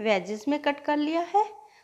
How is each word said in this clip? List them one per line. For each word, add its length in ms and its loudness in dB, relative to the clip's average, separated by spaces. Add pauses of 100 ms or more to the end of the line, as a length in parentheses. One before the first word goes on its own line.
wedges 480 0
में 120 2
cut 200 -2
कर 160 0
लिया 320 0
है 160 4 (400)